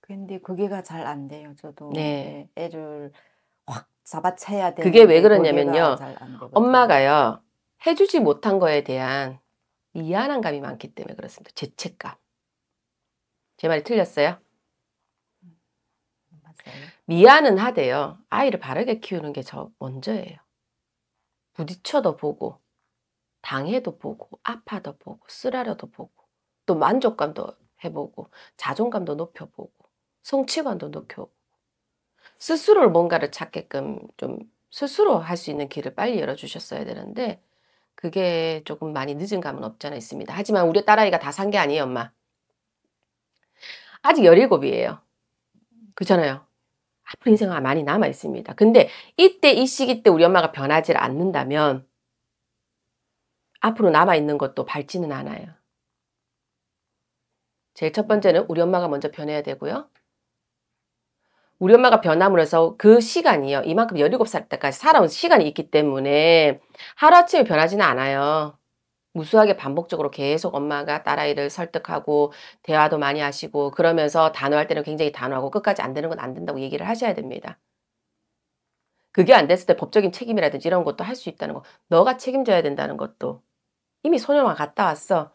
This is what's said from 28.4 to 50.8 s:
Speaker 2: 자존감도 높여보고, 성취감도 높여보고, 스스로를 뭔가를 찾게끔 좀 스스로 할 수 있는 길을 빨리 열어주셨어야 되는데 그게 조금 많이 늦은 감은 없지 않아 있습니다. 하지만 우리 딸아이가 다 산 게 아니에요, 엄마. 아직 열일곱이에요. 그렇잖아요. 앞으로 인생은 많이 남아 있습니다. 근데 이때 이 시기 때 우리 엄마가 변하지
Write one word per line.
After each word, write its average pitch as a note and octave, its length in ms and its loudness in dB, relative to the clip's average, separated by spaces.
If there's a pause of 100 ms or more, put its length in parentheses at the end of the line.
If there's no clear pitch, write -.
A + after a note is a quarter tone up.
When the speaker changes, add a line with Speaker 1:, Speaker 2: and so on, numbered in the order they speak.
Speaker 2:
자존감도 F#3+ 580 -6
높여보고, - 560 -16 (500)
성취감도 C4+ 680 -6
높여보고, - 420 -18 (1040)
스스로를 D#4+ 540 2
뭔가를 E3 400 0
찾게끔 - 680 -12 (180)
좀 - 200 -12 (320)
스스로 C#4+ 480 -2
할 E3 200 -6
수 F3 120 -12
있는 D3 200 -8
길을 C#3 260 -12
빨리 A3 240 -4
열어주셨어야 - 680 -12
되는데 - 560 -12 (540)
그게 E3 680 -4
조금 D#3 280 -12
많이 C#3+ 220 -8
늦은 F#3+ 260 -8
감은 C3+ 220 -12
없지 A2+ 240 -14
않아 C#3+ 80 -12
있습니다. - 400 -14
하지만 G3 320 0
우리 G3 180 0
딸아이가 G#3 340 4
다 C#3+ 120 -8
산 G3 180 -6
게 G3+ 80 -2
아니에요, D3+ 260 -2
엄마. B2+ 280 -8 (1900)
아직 D4+ 220 4
열일곱이에요. C#3+ 760 4 (960)
그렇잖아요. E3+ 500 0 (600)
앞으로 - 260 -2
인생은 F#3 320 2
많이 C#3+ 200 -2
남아 D#3 240 0
있습니다. C#3 460 -10
근데 A3+ 360 6 (260)
이때 E4+ 360 6
이 A#3+ 140 2
시기 B3 380 -4
때 G#3+ 60 6
우리 E3 160 6
엄마가 F3 260 4
변하지 D3+ 420 0